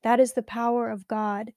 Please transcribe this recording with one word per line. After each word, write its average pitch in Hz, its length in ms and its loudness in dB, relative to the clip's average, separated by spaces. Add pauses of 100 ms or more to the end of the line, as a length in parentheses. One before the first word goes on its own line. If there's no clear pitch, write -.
That 240 180 4
is 254 120 4
the 247 80 -2
power 233 480 -2
of 202 180 -10
God 214 500 -4